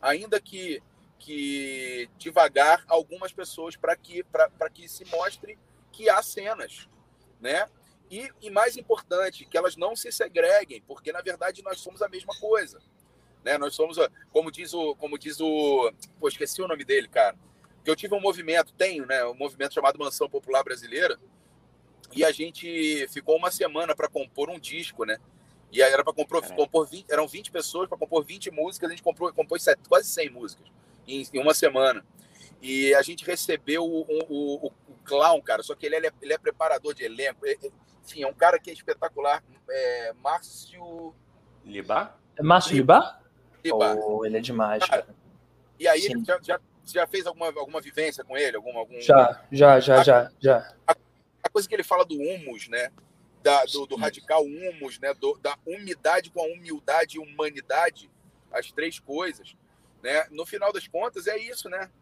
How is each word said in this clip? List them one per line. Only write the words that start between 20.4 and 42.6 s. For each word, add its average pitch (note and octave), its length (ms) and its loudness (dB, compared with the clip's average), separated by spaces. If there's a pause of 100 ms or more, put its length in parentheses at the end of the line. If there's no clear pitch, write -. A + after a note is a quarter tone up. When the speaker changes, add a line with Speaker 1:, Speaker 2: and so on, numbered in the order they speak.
Speaker 1:
Brasileira, B2 520 -4 (960)
e D3+ 120 0
a D#3 80 4
gente D#3+ 760 -6
ficou D3+ 280 0
uma - 160 -2
semana D#3+ 420 -4
pra D3+ 140 -4
compor C#3+ 420 -8
um F3 80 -12
disco, D3+ 460 -10
né? G#2+ 140 -6 (540)
E B2 100 4
aí C3 80 6
era C3+ 140 0
pra D#3 80 -4
compor, D#3 300 -4
Speaker 2:
Caralho. - 180 -6
Speaker 1:
compor D#3 260 2
vinte, F#3 240 -14
eram D3+ 160 0
vinte E3+ 240 -14
pessoas F3 380 -6
pra F3 80 -10
compor D#3 260 -2
vinte F#3 280 -12
músicas, D#3+ 400 -6
a - 20 -12
gente F3 100 -16
comprou, F3 300 -2
compôs E3 300 -4
set-, - 260 2
quase F3 220 6
cem D#3 180 -4
músicas A#2+ 380 -16 (420)
em, C3+ 240 -8
em C#3 60 -4
uma D3 160 4
semana. C3 500 2 (560)
E C3+ 340 2
a C#3 60 8
gente E3 240 -4
recebeu E3 580 -4
o, E3 200 -4
o, D#3 260 -4
o, C#3+ 380 -4
o - 60 -10 (300)
Clown, D3+ 380 4
cara, A2+ 220 -2
só D3 120 -10
que D#3 120 -10
ele, D3+ 100 -2
ele D#3+ 120 -2
é, D#3 120 -4
ele C#3+ 140 -4
é D#3 40 -6
preparador D3+ 540 -2
de - 100 -12
elenco, B2 440 -6
é, C3+ 60 0
é, C#3+ 180 -8 (340)
enfim, - 180 -12
é C#3 60 -4
um C#3 60 -8
cara E3+ 260 4
que - 80 -16
é E3 60 -12
espetacular, - 680 -4 (260)
é B2 440 -4 (100)
Márcio E3 920 -10 (500)
Speaker 2:
Libá? G2+ 520 -6 (200)
Speaker 3:
É D3+ 60 -8
Márcio E3+ 340 4